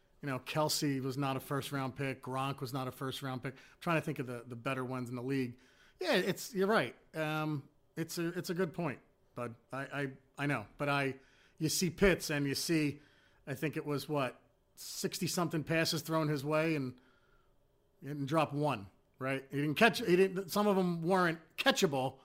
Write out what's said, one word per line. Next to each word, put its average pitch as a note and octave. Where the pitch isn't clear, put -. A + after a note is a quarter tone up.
you C#3+
know, B2+
Kelce D3+
was C3
not C3+
a C3
first C#3
round C3+
pick. C3+
Gronk C3+
was B2+
not C3
a B2
first C3
round C3
pick. C3+
I'm -
trying E3+
to D3+
think D3+
of B2
the, A#2+
the B2
better C3
ones B2
in B2
the B2
league. C3
Yeah, F4
it's, F#3+
you're F#3+
right. F#3+
Um, D#3
it's D#3+
a, E3+
it's E3+
a F#3
good F3
point, D#3+
bud. A#2+
I, C3
I, C#3
I C#3
know, B2+
but C#3+
I, C#3
you D#3
see F3
Pitts E3
and C#3+
you C3+
see, D3+
I C#3+
think D3
it D3+
was, C#3+
what, C#3
sixty -
something E3
passes D#3+
thrown D#3+
his D3
way D#3
and C3
he C3+
didn't C#3+
drop D3
one, C3+
right? C3+
He C#3
didn't D3
catch, A#3
he F3+
didn't, F#3
some G#3
of G3
them F3
weren't F3+
catchable, C#3